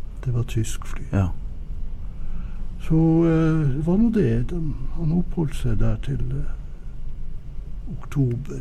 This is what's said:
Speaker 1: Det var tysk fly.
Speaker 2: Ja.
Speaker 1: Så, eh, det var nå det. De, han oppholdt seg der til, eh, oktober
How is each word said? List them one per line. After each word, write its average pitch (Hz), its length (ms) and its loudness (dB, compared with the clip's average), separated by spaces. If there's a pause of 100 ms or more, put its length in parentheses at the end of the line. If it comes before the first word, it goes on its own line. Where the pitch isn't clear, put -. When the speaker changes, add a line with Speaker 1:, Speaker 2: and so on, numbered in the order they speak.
(240)
Speaker 1:
Det 127 100 -2
var 117 100 0
tysk - 420 -2
fly. - 160 -4 (100)
Speaker 2:
Ja. 95 160 4 (1500)
Speaker 1:
Så, 160 440 4
eh, 160 520 4
det 156 100 -2
var 180 120 4
nå 233 140 6
det. 127 360 4
De, 160 260 -2 (220)
han 165 160 2
oppholdt 170 420 0
seg 110 240 2
der 107 180 4
til, 131 240 -2 (100)
eh, - 1600 -4
oktober 131 680 -2